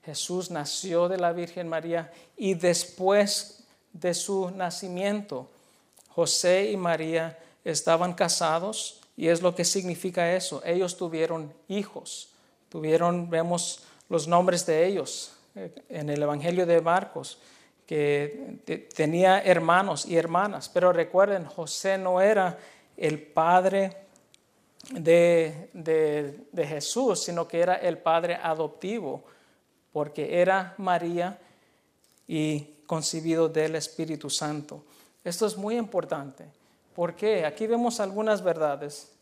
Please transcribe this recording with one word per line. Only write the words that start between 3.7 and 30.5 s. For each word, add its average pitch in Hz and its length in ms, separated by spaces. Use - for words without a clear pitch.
de 175 220
su 190 380
nacimiento, 185 960
José 180 640
y 202 60
María 160 640
estaban 165 480
casados 170 880
y 165 120
es 170 120
lo 180 140
que 170 100
significa 180 720
eso. 180 280
Ellos 180 320
tuvieron 160 560
hijos, - 640
tuvieron, 170 600
vemos 170 520
los 156 180
nombres 175 380
de 165 200
ellos, 185 480
eh, 185 180
en 151 200
el 147 140
Evangelio 165 420
de 170 140
Marcos, 170 600
que 147 800
te-, 160 140
tenía 175 640
hermanos 175 640
y 175 100
hermanas. 175 540
Pero 180 240
recuerden, 185 500
José 185 540
no 185 240
era 196 360
el 151 260
padre 185 760
de, 170 840
de, 151 640
de 165 140
Jesús, 175 560
sino 170 220
que 170 140
era 180 160
el 170 220
padre 165 380
adoptivo, 160 920
porque 151 480
era 185 380